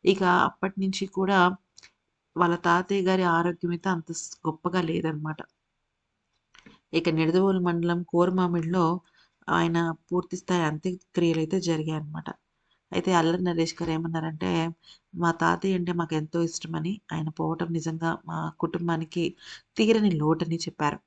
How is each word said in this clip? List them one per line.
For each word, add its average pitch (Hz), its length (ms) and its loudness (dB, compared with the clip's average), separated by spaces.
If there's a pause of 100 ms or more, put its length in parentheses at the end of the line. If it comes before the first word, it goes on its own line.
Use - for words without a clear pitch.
ఇక 190 160 4 (220)
అప్పటి 175 360 -2
నుంచి 190 260 -2
కూడా 190 340 2 (960)
వాళ్ళ 170 200 4
తాతయ్య 180 460 2
గారి 185 220 2
ఆరోగ్యం 170 480 0
అయితే 175 180 -2
అంత 170 220 -2
స్-, - 260 -10
గొప్పగా 175 440 -2
లేదనమాట. 156 580 -4 (1500)
ఇక 165 160 2
నిడదవోలు 175 500 2
మండలం 175 440 0
కోరమామిడిలో 175 800 2 (640)
ఆయన 170 300 0 (240)
పూర్తి 180 360 -4
స్థాయి 180 260 0
అంత్యక్రియలు 165 760 0
అయితే 160 200 -2
జరిగాయన్నమాట. 156 720 -4 (600)
అయితే 185 220 0
అల్లరి 170 300 4
నరేష్ 165 320 0
గారు 170 160 -4
ఏమన్నారంటే, 165 600 -4 (640)
"మా 170 180 0
తాతయ్య 170 440 0
అంటే 175 180 -2
మాకు 170 220 -2
ఎంతో 156 260 -2
ఇష్టమని, 160 520 -4 (180)
ఆయన 160 180 -4
పోవటం 165 440 -4
నిజంగా 165 380 -2 (160)
మా 160 120 -6 (200)
కుటుంబానికి 170 640 -2 (520)
తీరని 214 360 4
లోటని" 160 440 2
చెప్పారు. 151 520 -4